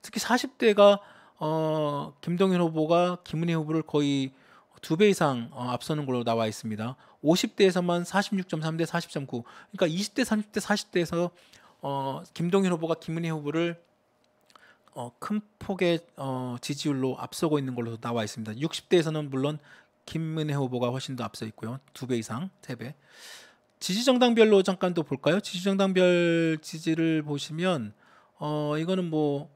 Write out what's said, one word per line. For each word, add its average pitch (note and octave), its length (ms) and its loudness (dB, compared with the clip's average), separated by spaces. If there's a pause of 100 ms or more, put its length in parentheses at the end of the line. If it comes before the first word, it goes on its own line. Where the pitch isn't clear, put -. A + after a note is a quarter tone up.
특히 - 180 -8
사십 B3+ 380 0
대가, G3+ 420 8 (380)
어, D#3 800 -2
김동연 F3+ 400 2
후보가 E3+ 640 2
김은혜 E3 300 -4
후보를 D#3 300 -2
거의 C#3 500 0 (480)
두 D#3+ 160 -2
배 G#3 100 6
이상, C#3 440 2
어, B2 180 -8
앞서는 D3 360 -4
걸로 B2 200 -2
나와 A2+ 220 0
있습니다. A2 500 -8 (240)
오십 F3 340 2
대에서만 F3 480 2
사십육 G3 460 -2
점 D#3+ 120 -2
삼 D#3+ 140 -4
대 E3 100 0
사십 - 260 -4
점 C#3 160 -6
구. A#2+ 160 -6 (280)
그러니까 F#3+ 160 0
이십 F3+ 280 -4
대, B3+ 100 0
삼십 G#3+ 260 -2
대, - 80 -4
사십 - 320 -4
대에서, F3 380 0 (540)
어, C#3 380 -6 (140)
김동연 F3+ 380 2
후보가 E3 260 -2
김은혜 E3 320 -6
후보를, D#3+ 500 -4 (1120)
어, B2 240 -10
큰 G#3 240 -4 (160)
폭의, F3 440 0 (140)
어, B2+ 460 -6
지지율로 C3+ 560 -2
앞서고 D3+ 400 -2
있는 C3 160 -2
걸로 A#2 240 -6
나와 A#2+ 260 -2
있습니다. G#2+ 360 -8
육십 - 280 -6
대에서는 D#3 440 2
물론 C#3 260 -2 (480)
김은혜 D#3 480 -4
후보가 B2 380 -2
훨씬 C3 240 -8
더 A#2+ 80 -6
앞서 A2 240 -10
있고요. A2+ 320 -10 (140)
두 - 120 -12
배 A#2+ 120 -2
이상, A#2+ 340 -6 (100)
세 B2+ 140 -10
배. A#2 180 -12 (880)
지지 G#3+ 260 -2
정당별로 A#3 560 8
잠깐 F3+ 320 0
또 E3+ 80 0
볼까요? D#3 380 0
지지 F3+ 240 -8
정당별 F3+ 960 2
지지를 D#3+ 640 0
보시면, D3 720 -4 (420)
어, D3+ 400 -2
이거는 F3 320 -2
뭐 D3+ 460 -2